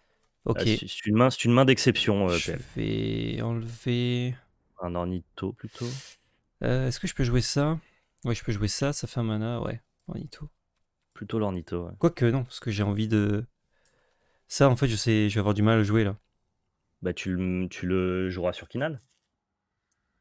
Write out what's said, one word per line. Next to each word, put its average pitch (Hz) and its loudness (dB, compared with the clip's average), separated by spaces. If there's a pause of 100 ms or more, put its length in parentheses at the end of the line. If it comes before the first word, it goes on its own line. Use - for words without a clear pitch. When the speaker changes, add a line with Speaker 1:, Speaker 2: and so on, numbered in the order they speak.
(440)
Speaker 1:
Ok. 135 0
Speaker 2:
Ah, 120 0
c'est, 107 2
c'est - -10
une 107 4
main, 127 6
c'est - -4
une 120 6
main 127 8
d'exception, 107 4
euh, 87 2
Speaker 1:
Je 85 -2
Speaker 2:
P - -6
L. - -10 (160)
Speaker 1:
vais 110 -4
enlever 120 -2 (480)
Speaker 2:
Un 87 -4
ornitho, 90 -4
plutôt. - -12 (760)
Speaker 1:
Euh, 127 0
est-ce 127 -4
que 190 -4
je - -8
peux 139 0
jouer 120 4
ça ? 147 0 (460)
Ouais, 120 0
je - -6
peux 113 -2
jouer 104 0
ça, 139 -2
ça - -8
fait - -6
un 117 0
mana, 110 -4
ouais. 113 -6 (280)
Ornitho. - -12 (640)
Speaker 2:
Plutôt 107 -4
l'ornitho, 90 -2
ouais. 87 -12
Speaker 1:
Quoique, 160 2
non, 120 2
parce - -12
que 117 -6
j'ai 104 -2
envie 104 0
de 104 2 (1040)
Ça, 139 6
en 123 4
fait, 139 2
je 110 0
sais, 107 2
je 101 -2
vais 110 2
avoir 101 2
du 104 0
mal 113 6
à 107 4
jouer, 107 2
là. 101 -2 (840)
Speaker 2:
Bah, 92 -2
tu 92 -4
le, 92 -2
tu - -8
le 92 0
joueras 90 -2
sur - -16
Kinan. 139 -6 (1200)